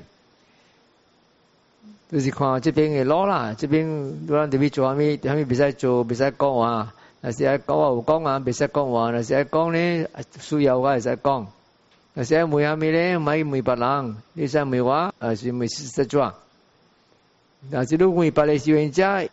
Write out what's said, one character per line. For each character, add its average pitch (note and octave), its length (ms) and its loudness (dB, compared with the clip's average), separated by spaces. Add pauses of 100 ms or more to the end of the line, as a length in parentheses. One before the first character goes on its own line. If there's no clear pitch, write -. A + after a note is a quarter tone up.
(2000)
就 D#3+ 80 -2
是 C3+ 140 -2
看 C3 280 0
这 D#3 120 0
边 D3+ 180 2
的 C#3 140 0
路 D#3+ 200 2
啦， C3+ 320 -2
这 D3+ 120 -6
边 D3+ 580 -2
咱 D3+ 240 0
特 C3+ 80 2
别 C#3+ 100 4
做 C3+ 160 -2
啥 C3 100 0
物， D3 280 0
啥 C3+ 140 -2
物 D3+ 80 0
不 B2 100 -2
使 C#3+ 200 2
做， B2 280 2
不 A#2 100 -2
使 C3 240 0
讲 C#3 200 0
话。 A2+ 360 0 (280)
那 A#2+ 120 -6
是 C#3+ 120 -4
爱 C3+ 140 2
讲 D3 180 -2
话 D3+ 100 2
有 A#2+ 200 0
讲 D#3+ 160 2
啊， C3+ 160 -2
不 B2+ 140 -4
使 C#3+ 200 -2
讲 C#3+ 200 0
话。 A#2 180 2
那 A#2+ 120 -2
是 A#2 120 -2
爱 C#3 80 2
讲 D#3+ 300 0
呢， E3+ 340 0 (320)
需 D3 240 -2
要 B2+ 160 4
我 C3 100 0
会 C3+ 120 2
使 A#2+ 200 -2
讲。 C3 260 -2 (680)
那 C3+ 80 -6
是 C3+ 140 0
爱 E3 80 4
问 D3 200 2
啥 D3+ 100 0
物 D#3 40 -6
呢？ E3 400 0
莫 D3+ 140 0
问 D#3 180 0
别 C3 240 0
人， B2 420 -2 (180)
你 E3 120 -4
使 C#3+ 160 0
问 B2+ 220 0
我， D#3 340 0
还 A2+ 160 -4
是 B2 160 -6
问 A#2+ 180 -4
事 C#3+ 160 -12
实 C3+ 220 -2
怎？ F#2 260 0 (1400)
那 C3 140 -2
是 D#3 120 0
你 F3 80 4
问 E3+ 260 4
别 D3 160 4
的 D3+ 100 2
修 C#3 100 -4 (100)
行 D3+ 160 2
者， F#3+ 400 0